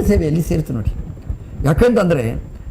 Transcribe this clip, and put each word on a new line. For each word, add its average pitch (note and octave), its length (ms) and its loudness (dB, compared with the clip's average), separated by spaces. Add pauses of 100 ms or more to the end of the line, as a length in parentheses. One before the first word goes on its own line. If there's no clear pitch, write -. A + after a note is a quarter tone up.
ಸೇವೆಯಲ್ಲಿ E3+ 340 2
ಸೇರಿತು D#3 320 -2
ನೋಡಿ. A2+ 220 -2 (680)
ಯಾಕೆಂತಂದರೆ E3 800 2 (260)